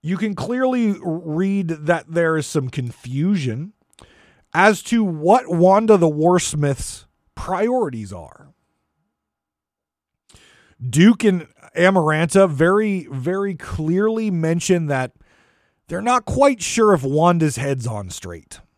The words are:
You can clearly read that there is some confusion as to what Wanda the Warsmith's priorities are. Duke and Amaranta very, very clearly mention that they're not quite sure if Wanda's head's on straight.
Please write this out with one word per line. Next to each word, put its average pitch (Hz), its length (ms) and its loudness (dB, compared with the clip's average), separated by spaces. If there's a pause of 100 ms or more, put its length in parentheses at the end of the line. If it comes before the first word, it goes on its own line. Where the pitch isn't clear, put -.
You 170 160 -6
can 208 160 -4
clearly 247 640 -2
read 180 680 -4
that 160 440 -4
there 165 240 0
is 151 100 -4
some 135 220 -4
confusion 135 1040 -4 (800)
as 196 300 2
to 233 200 -2
what 190 460 0
Wanda 196 480 4
the 165 140 4
Warsmith's 151 960 -2 (280)
priorities 180 800 -4
are. 95 400 -20 (2250)
Duke 180 380 6
and 180 220 2 (280)
Amaranta 170 760 4
very, 185 600 0
very 180 440 -4
clearly 208 760 -2
mention 165 560 0
that 131 260 -4 (760)
they're 175 160 -8
not 247 220 0
quite 277 360 2
sure 214 320 2
if 151 100 2
Wanda's 156 540 0
head's 131 300 -4
on 104 240 -8
straight. - 500 -16 (180)